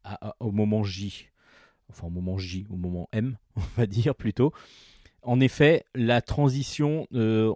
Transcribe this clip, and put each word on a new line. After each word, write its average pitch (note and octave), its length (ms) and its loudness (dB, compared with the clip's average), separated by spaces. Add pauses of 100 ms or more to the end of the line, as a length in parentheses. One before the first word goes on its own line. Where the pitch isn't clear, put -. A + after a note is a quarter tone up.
à, G#2 260 -12
à, - 120 -14
au A#2 100 -4
moment G#2+ 320 2
J. G2 460 -8 (640)
Enfin, - 160 -16
au E2+ 40 -8
moment F2+ 280 -4
J, F#2 320 -8
au F#2 60 -10
moment F2 360 -6
M, A2+ 240 -4 (100)
<laughs> - 100 -20
on G2 60 -4 (140)
va A#2 100 2
dire A2 280 0
plutôt. A#2+ 380 0 (680)
En B2 200 2
effet, D3 440 4 (100)
la A#2+ 280 2
transition, D3 880 0
euh, A2 440 2